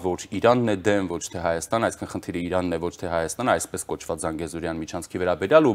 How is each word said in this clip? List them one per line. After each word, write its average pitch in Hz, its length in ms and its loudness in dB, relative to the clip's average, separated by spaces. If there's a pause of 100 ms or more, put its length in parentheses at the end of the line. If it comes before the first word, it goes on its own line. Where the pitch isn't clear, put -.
որ 90 200 -2 (140)
Իրանն 117 340 4
է 101 40 0 (100)
դեմ, 101 240 2
ոչ 85 180 -4
թե 90 160 -8
Հայաստան, 85 440 0
այսինքն - 240 -6
խնդիրը 90 340 -4
Իրանն 90 260 0
է, 82 60 -2
ոչ 82 160 -4
թե 90 180 -6
Հայաստանը, 85 460 0
այսպես - 300 -8
կոչված 80 360 -6
Զանգեզուրյան 82 600 -4
միջանցքի 87 380 -8
վերաբերյալ, 98 460 6
ու 113 60 4